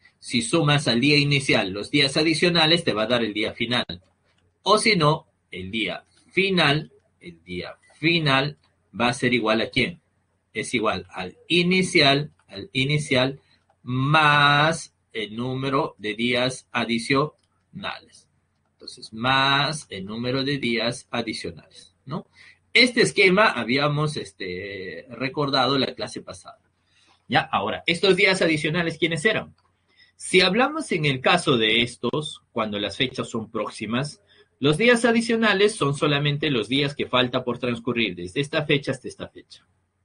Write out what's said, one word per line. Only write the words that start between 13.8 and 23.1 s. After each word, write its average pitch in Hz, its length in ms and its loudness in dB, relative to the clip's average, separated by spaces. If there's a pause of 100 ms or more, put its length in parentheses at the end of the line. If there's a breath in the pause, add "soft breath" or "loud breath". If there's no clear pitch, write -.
más 147 1080 2 (200)
el 107 240 -8
número 135 600 -2
de 104 160 -6
días 123 600 -2
adicionales. - 1500 -4 (460)
Entonces, - 400 -20
más 139 760 0
el 98 140 -10
número 123 400 -4
de 143 140 -2
días 117 520 -4
adicionales, - 920 -10
¿no? 165 240 -10 (460 soft breath)
Este 247 260 4
esquema 196 480 6